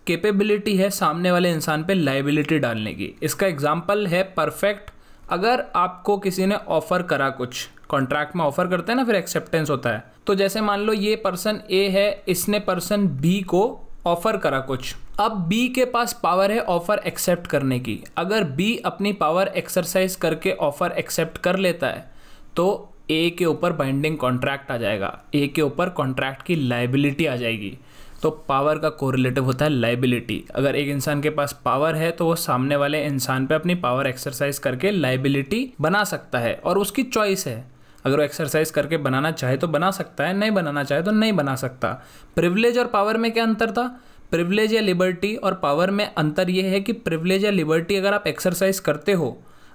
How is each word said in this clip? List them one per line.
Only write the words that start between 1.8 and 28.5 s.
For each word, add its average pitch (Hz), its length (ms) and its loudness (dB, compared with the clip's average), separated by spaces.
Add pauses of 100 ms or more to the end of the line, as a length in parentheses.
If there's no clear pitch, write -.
पे 196 100 0
लायबिलिटी 147 640 2
डालने 110 360 -2
की। - 280 -8
इसका 160 240 0
एग्जांपल 170 600 0
है 180 160 2
परफेक्ट। 185 680 -2 (400)
अगर 220 340 0 (120)
आपको 185 420 0
किसी 185 280 0
ने 202 80 2
ऑफर 175 480 0
करा 139 280 0
कुछ, 127 380 -8 (200)
कॉन्ट्रैक्ट 143 480 -2
में 165 80 2
ऑफर 165 220 2
करते 180 260 -2
हैं 240 40 2
ना, 262 80 2
फिर 226 100 2
एक्सेप्टेंस 165 560 -2
होता 127 200 0
है। 110 140 -4 (220)
तो 208 80 2
जैसे 196 260 0
मान 202 200 0
लो 214 120 0
ये 214 240 0
पर्सन 214 440 -2 (100)
ए 196 180 2
है, 196 400 2
इसने 202 320 0
पर्सन 196 480 0
बी 160 340 2
को 196 380 2 (260)
ऑफर 170 300 0
करा 135 240 0
कुछ। 131 360 -6 (240)
अब 214 200 0
बी 214 280 2
के 254 160 0
पास 240 380 -2
पावर 190 300 4
है 226 80 0
ऑफर 180 380 0
एक्सेप्ट 175 480 -2
करने 135 320 0
की। 123 240 -6 (140)
अगर 196 280 0
बी 180 320 0
अपनी 196 360 -2
पावर 180 340 2
एक्सरसाइज 185 720 -2
करके 160 360 0
ऑफर 156 380 -2
एक्सेप्ट - 480 -4
कर 180 180 0
लेता 170 300 0
है - 240 -6 (460)
तो 185 360 0 (180)
ए 165 280 2
के 180 60 2
ऊपर 170 280 2
बाइंडिंग 147 440 0
कॉन्ट्रैक्ट 135 540 -2
आ 127 60 -2
जाएगा, 104 460 -2 (120)
ए 143 120 2
के 143 160 0
ऊपर 160 260 0
कॉन्ट्रैक्ट 135 540 -4
की 180 120 -2
लायबिलिटी 139 720 0
आ 135 100 -2
जाएगी। 113 420 -4 (440)
तो 156 80 2
पावर 147 480 0